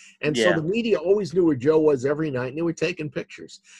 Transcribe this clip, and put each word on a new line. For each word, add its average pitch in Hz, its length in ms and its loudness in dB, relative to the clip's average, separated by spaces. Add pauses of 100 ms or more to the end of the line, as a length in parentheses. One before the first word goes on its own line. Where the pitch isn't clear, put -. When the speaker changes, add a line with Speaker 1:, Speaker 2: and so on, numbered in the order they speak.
(220)
Speaker 1:
And 147 140 0
so 113 120 4
Speaker 2:
Yeah. 101 80 4
Speaker 1:
the 165 60 -2
media 202 360 0
always 180 340 0
knew 180 120 2
where 160 100 4
Joe 143 240 2
was 147 260 2
every 147 260 -2
night, 127 180 -4
and 131 100 -10
they 165 40 -4
were 165 100 -2
taking 160 380 -6
pictures. - 500 -12 (200)